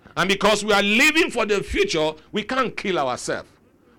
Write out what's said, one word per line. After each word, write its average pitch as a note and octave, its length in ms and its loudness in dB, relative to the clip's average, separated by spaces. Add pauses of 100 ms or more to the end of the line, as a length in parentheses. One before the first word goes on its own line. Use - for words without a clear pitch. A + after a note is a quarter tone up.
(160)
And F3 140 0
because G3+ 340 2
we G#3 80 0
are G3+ 120 4
living D4 480 2
for A3 160 -2
the G#3 160 0
future, D#3+ 480 -2 (200)
we G#3+ 120 -4
can't B3+ 340 -4
kill F3+ 220 -2
ourselves. B2 500 -4 (480)